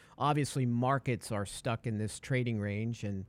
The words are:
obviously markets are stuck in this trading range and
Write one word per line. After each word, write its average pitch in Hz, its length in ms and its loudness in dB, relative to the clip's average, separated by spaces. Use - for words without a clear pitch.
obviously 143 480 2
markets 123 640 0
are 101 140 0
stuck - 400 -4
in 113 100 0
this 104 240 -2
trading 120 400 0
range 107 440 -2
and 98 240 -2